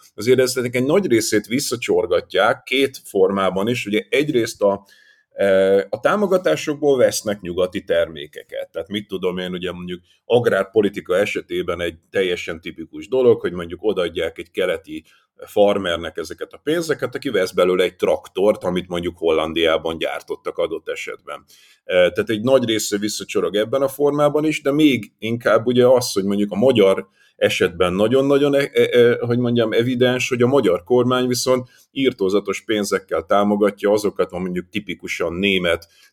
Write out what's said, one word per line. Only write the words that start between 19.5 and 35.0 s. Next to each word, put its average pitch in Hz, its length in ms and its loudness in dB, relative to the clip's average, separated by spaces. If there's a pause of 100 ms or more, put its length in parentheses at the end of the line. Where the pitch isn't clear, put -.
gyártottak 76 600 -8
adott 80 320 -6
esetben. - 540 -14 (400)
E, - 100 -6
tehát 90 360 2
egy 107 120 -2
nagy 131 240 2
része 110 320 -2
visszacsorog 98 580 -4
ebben 113 260 -2
a 139 60 2
formában 147 580 0
is, 156 160 -2
de 139 100 -2
még 143 480 2
inkább 113 460 0
ugye 123 220 4
az, 123 240 4
hogy 98 120 -2
mondjuk 101 280 -2
a 92 40 -6
magyar 104 520 4 (280)
esetben 90 580 0
nagyon-nagyon, 139 640 2
e, 139 180 0
e, 120 260 4
e, 120 200 6
hogy 120 180 -2
mondjam, 120 340 0
evidens, 123 580 0
hogy 120 120 -2
a 120 60 6
magyar 104 360 2
kormány 127 440 2
viszont 127 420 0 (220)
írtózatos 98 680 0
pénzekkel 98 640 -2
támogatja 101 680 2
azokat 101 400 0
a 90 60 -8
mondjuk 90 320 -6
tipikusan 95 640 -8